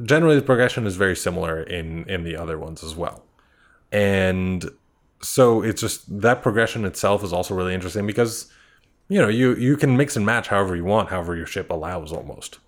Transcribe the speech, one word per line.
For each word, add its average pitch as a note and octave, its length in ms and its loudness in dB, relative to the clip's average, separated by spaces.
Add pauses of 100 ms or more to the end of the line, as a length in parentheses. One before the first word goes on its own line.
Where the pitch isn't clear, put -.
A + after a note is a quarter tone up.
generally, D3+ 340 4
the C3+ 60 4
progression B2 440 2
is F#2+ 100 -4
very F#2 200 2
similar E2 460 -4
in, E2 480 -8
in F2+ 140 -4
the E2 120 -8
other D#2+ 220 -8
ones D#2+ 240 -12
as D#2+ 140 -12
well. - 280 -8 (680)
And F#2 760 0 (520)
so A#2 400 4
it's A2 180 -2
just, G2+ 400 -6
that A#2 220 4
progression A2+ 420 0
itself G2 400 0
is F2 80 -4
also F#2 220 -2
really F#2 200 -2
interesting F#2 320 -4
because, A2 440 -2 (580)
you G3 120 2
know, A2 80 4
you, B2 280 4
you C3 200 2
can C3+ 200 4
mix C3+ 200 2
and G#2+ 80 0
match A2+ 240 0
however G2 280 0
you E2+ 80 -4
want, G2+ 260 2
however F2 260 -4
your E2 100 -8
ship - 240 -8
allows E2 420 -6
almost. - 560 -12